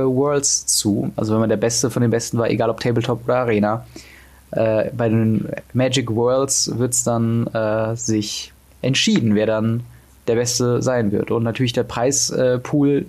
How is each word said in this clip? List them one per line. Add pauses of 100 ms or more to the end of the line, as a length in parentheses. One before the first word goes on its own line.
Worlds
zu.
Also
wenn
man
der
Beste
von
den
Besten
war,
egal
ob
Tabletop
oder
Arena, (640)
äh,
bei
den (260)
Magic
Worlds
wird's
dann,
äh,
sich (280)
entschieden,
wer
dann (440)
der
Beste
sein
wird.
Und
natürlich
der
Preis,
äh,
Pool